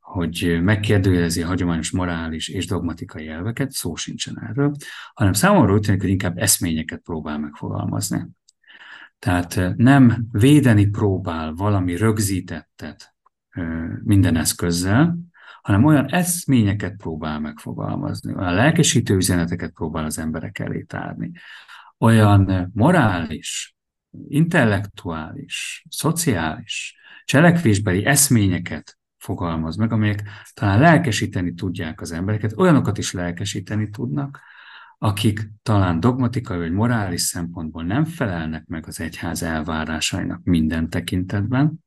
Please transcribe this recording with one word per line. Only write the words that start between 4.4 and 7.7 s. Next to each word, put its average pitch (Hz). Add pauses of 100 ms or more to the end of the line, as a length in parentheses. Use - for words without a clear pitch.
erről, 143 (400)
hanem 98
számomra 151
úgy 107
tűnik, 101
hogy 95
inkább 92
eszményeket 85
próbál 76
megfogalmazni. - (920)